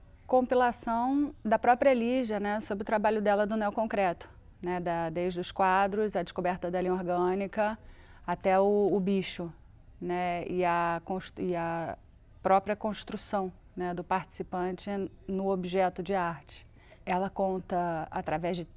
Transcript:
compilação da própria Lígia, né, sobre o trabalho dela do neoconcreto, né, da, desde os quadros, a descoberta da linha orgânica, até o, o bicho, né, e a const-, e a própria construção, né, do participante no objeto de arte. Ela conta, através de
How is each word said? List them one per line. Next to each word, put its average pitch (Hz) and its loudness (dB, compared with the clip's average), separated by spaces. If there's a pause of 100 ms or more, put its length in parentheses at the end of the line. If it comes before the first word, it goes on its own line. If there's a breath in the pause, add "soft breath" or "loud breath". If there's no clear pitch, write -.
(280)
compilação 254 2 (100)
da 220 4
própria 247 6
Lígia, 240 2
né, 208 -2
sobre 208 -6
o - -6
trabalho 214 2
dela 208 4
do 220 -2
neoconcreto, 208 0 (320)
né, 180 -2
da, 170 -2
desde 175 -2
os 180 -6
quadros, 196 2
a 180 2
descoberta 180 -4
da 180 -2
linha 180 0
orgânica, 185 0 (460 soft breath)
até 185 2
o, 202 4
o 202 2
bicho, 185 -2 (480)
né, 175 -2
e 180 0
a 170 2
const-, - -8
e 180 -2
a 165 -4 (460)
própria 196 4
construção, 202 -6 (240)
né, 180 -4
do 175 -6
participante 180 -4 (360)
no 190 -2
objeto 185 0
de 185 -4
arte. 170 -6 (360 soft breath)
Ela 190 -2
conta, 180 -2
através 170 -2
de 170 -6 (120)